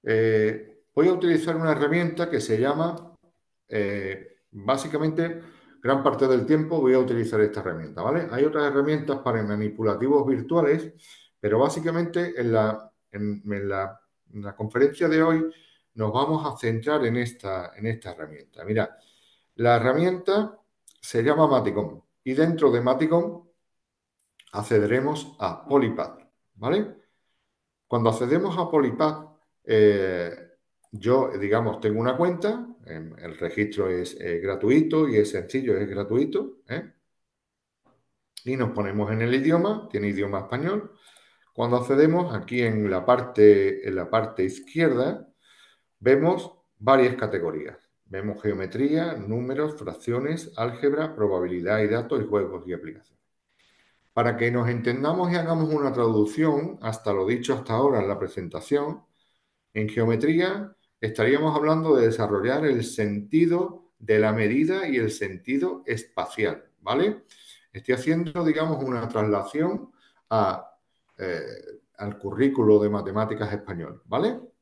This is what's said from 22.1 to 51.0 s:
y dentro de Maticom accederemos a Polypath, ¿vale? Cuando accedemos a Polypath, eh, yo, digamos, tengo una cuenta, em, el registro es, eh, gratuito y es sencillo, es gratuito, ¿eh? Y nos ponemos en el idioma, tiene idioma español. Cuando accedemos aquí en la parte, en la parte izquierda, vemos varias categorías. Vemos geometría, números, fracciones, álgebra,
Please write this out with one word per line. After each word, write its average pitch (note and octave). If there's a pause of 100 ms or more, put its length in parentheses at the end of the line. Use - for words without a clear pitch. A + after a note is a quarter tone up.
y C3
dentro D#3
de A#2+
Maticom D#3 (1040)
accederemos A#2+
a F#2
Polypath, A#2+ (340)
¿vale? E3 (920)
Cuando A2+
accedemos D#3
a E3
Polypath, D3+ (360)
eh, F#2+ (560)
yo, A#2
digamos, G#2
tengo G#2+
una B2+
cuenta, F3+ (180)
em, D#2+
el E2
registro G2+
es, F2+
eh, F2
gratuito C3+
y A2
es G#2
sencillo, A#2
es F#2+
gratuito, C3 (100)
¿eh? D#3 (1500)
Y B2+
nos A2+
ponemos G#2
en A2+
el A#2+
idioma, E3+
tiene G#2
idioma G2
español. F3 (580)
Cuando A#2+
accedemos D3+
aquí A#2+
en G#2+
la F2+
parte, G#2+
en F#2+
la F2+
parte A2
izquierda, C#3+ (720)
vemos D3 (240)
varias B2+
categorías. D#2+ (320)
Vemos G2
geometría, A2+
números, B2+
fracciones, C#3
álgebra, C#3+